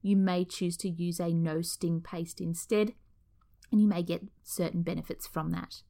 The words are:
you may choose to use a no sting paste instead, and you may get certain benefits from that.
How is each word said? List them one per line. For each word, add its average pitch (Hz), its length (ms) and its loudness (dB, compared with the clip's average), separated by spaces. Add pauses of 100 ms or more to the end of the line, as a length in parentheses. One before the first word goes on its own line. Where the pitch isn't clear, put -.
you 196 160 4
may 185 260 4
choose 180 340 -2
to 196 120 -4
use 175 320 -2
a 170 120 0
no 165 280 2
sting 165 400 -2
paste 165 400 -8
instead, 208 520 0 (760)
and 214 80 6
you 208 80 8
may 175 160 2
get 170 200 -2 (200)
certain 170 380 -2
benefits 151 460 -4
from 160 240 -4
that. - 380 -8